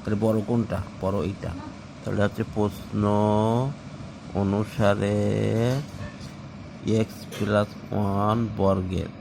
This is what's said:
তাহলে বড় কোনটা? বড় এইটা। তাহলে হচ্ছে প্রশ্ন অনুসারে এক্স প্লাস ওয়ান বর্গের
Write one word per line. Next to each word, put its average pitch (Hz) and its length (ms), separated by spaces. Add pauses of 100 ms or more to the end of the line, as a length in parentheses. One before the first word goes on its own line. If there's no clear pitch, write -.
তাহলে 104 160
বড় 110 260
কোনটা? 110 360 (180)
বড় 95 240
এইটা। 95 260 (540)
তাহলে 101 180
হচ্ছে 104 200 (120)
প্রশ্ন 104 480 (1300)
অনুসারে 101 840 (1700)
এক্স 110 400 (120)
প্লাস 104 300 (240)
ওয়ান 104 640
বর্গের 92 540 (100)